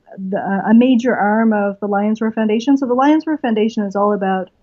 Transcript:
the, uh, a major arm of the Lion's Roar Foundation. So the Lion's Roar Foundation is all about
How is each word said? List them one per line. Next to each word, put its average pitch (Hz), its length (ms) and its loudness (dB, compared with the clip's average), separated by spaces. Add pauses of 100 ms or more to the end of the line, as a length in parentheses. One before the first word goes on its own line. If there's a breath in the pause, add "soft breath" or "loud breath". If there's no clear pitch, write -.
(160)
the, 190 220 -6
uh, 196 320 -2
a 220 60 6
major 240 400 4
arm 214 380 2
of 202 260 -2
the 208 80 -6
Lion's 208 340 -2
Roar 220 100 -2
Foundation. 226 460 0
So 277 80 -2
the 240 80 -2
Lion's 294 320 2
Roar 302 140 -4
Foundation 220 440 -2
is 202 120 -8
all 208 180 2
about 190 380 -4 (120)